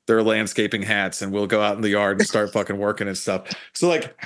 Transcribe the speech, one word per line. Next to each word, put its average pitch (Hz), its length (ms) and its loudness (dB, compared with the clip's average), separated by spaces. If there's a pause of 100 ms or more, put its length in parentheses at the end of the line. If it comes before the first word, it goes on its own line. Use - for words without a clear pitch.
their 113 160 4
landscaping 107 600 0
hats, 101 380 -2
and 98 120 -4
we'll 104 140 0
go 107 140 2
out 104 160 2
in 113 60 -4
the 107 80 2
yard 101 280 2
and 104 80 2
start 104 240 0
fucking 101 280 -2
working 101 300 -2
and 92 100 -6
stuff." 95 280 -4 (280)
So, - 140 2
like, - 380 0